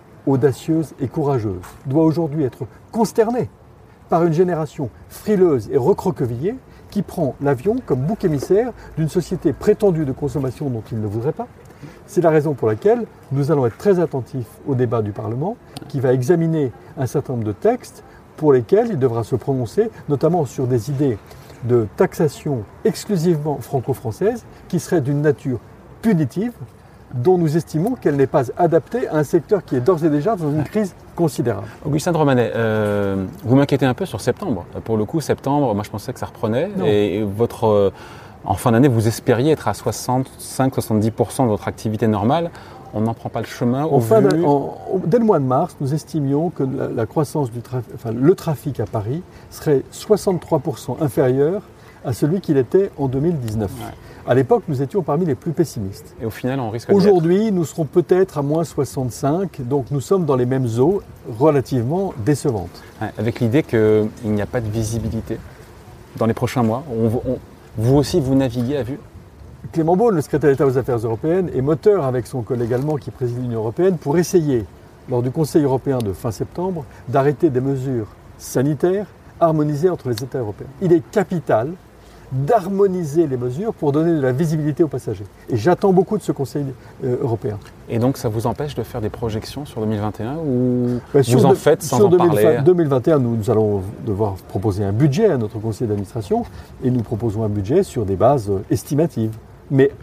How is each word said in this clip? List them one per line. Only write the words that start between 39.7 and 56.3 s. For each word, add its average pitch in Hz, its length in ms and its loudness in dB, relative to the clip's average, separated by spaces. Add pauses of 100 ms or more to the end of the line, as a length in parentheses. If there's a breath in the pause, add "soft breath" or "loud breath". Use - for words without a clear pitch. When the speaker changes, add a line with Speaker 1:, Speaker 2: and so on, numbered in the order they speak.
Speaker 2:
soixante-cinq, - 1040 -4
soixante-dix 110 340 0
pour 110 220 -2
cent 135 140 0
de 113 40 2
votre 101 180 -2
activité 110 400 -2
normale. 123 440 0 (420 loud breath)
On 107 80 -4
n'en 113 120 -2
prend - 160 -12
pas 120 120 -6
le 107 40 -8
chemin 127 380 -2
Speaker 1:
En 156 120 0
Speaker 2:
au 131 40 6
Speaker 1:
fin 214 220 4
Speaker 2:
vu 160 200 4
Speaker 1:
d'an-, 170 60 2
en, 143 300 0 (160)
au, 190 120 0
dès 180 140 4
le 233 60 2
mois 196 140 4
de 135 60 0
mars, 131 360 0
nous 139 120 -2
estimions 151 560 -2
que - 140 -4
la, 131 240 -4
la 117 180 -2
croissance 143 460 -2
du 120 80 -10
traf-, 123 240 -8 (100)
enfin, - 180 -8
le 135 220 4
trafic 147 460 -6
à 110 60 -2
Paris 117 380 -4 (260 loud breath)
serait 143 420 0
soixante-trois 180 680 0
pour 131 200 -6
cent - 220 -8
inférieur 147 600 2 (440 loud breath)
à 120 80 -4
celui 160 260 0
qu'il 151 180 0
était 185 400 2
en 139 100 -2
deux 131 120 -2
mille 165 180 0
dix-neuf. 110 360 -4
Speaker 2:
Ouais. 110 200 -12 (320 loud breath)
Speaker 1:
À 120 100 2
l'époque, - 340 2
nous 135 120 -2
étions 165 220 -2
parmi 165 220 0
les 139 100 0
plus - 160 -6
pessimistes. 107 720 -4
Speaker 2:
Et 117 40 -4
au 113 40 -4
final, 127 300 -4